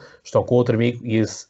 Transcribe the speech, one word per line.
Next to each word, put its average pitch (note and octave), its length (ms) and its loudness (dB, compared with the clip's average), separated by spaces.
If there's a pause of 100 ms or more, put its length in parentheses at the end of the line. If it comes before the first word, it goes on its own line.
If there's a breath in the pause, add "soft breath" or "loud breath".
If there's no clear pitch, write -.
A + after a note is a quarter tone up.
(220 loud breath)
estão - 220 0
com B2 100 0
outro B2 200 4
amigo A#2 320 -2
e A2 100 -2
esse G#2+ 340 -2